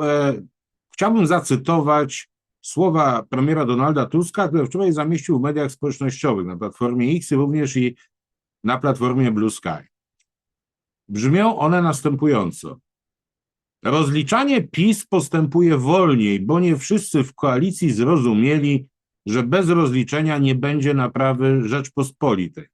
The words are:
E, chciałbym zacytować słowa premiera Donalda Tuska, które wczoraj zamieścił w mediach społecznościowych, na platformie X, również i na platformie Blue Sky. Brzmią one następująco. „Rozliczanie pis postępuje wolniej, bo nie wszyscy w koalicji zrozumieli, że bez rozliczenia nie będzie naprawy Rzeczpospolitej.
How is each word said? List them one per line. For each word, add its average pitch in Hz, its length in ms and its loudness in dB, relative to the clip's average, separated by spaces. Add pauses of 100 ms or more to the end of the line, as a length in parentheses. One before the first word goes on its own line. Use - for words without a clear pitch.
E, 143 400 0 (500)
chciałbym 214 340 2
zacytować 147 1040 0 (320)
słowa 151 600 0
premiera 143 420 0
Donalda 131 420 0
Tuska, 175 420 -2
które 147 180 0
wczoraj 180 260 0
zamieścił 156 460 -2
w 123 40 -2
mediach 147 300 -2
społecznościowych, 131 760 -4
na 90 100 -8
platformie 123 600 -2
X, 165 160 -4
również 143 440 0
i 123 200 -2 (680)
na 127 140 -2
platformie 127 540 0
Blue 107 180 0
Sky. 78 380 -10 (1200)
Brzmią 147 500 0
one 170 240 2
następująco. 139 960 -2 (1040)
„Rozliczanie 156 800 2
pis 208 440 0
postępuje 165 720 2
wolniej, 127 640 2
bo 147 200 0
nie 170 160 2
wszyscy 151 480 0
w - 100 -16
koalicji 147 560 0
zrozumieli, 135 960 2 (400)
że 117 160 0
bez 165 260 2
rozliczenia 151 680 0
nie 135 160 2
będzie 143 400 0
naprawy 131 720 0
Rzeczpospolitej. 135 1040 -4